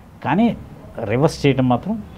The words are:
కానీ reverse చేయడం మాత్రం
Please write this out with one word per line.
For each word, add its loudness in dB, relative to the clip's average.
కానీ 2
reverse 0
చేయడం 4
మాత్రం 0